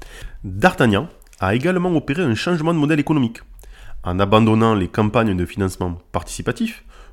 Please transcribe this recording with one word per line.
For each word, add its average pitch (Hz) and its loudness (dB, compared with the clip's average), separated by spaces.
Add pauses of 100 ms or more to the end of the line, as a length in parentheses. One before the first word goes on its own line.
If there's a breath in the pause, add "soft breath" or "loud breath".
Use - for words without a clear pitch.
(440 loud breath)
D'Artagnan 110 2 (320)
a 98 2
également 180 0
opéré 147 -2
un 120 2
changement 165 0
de 170 0
modèle 147 2
économique, 143 0 (640 soft breath)
en 90 -2
abandonnant 110 4
les 95 0
campagnes 107 0
de 90 -2
financement 90 -6 (120)
participatif - -6 (280 soft breath)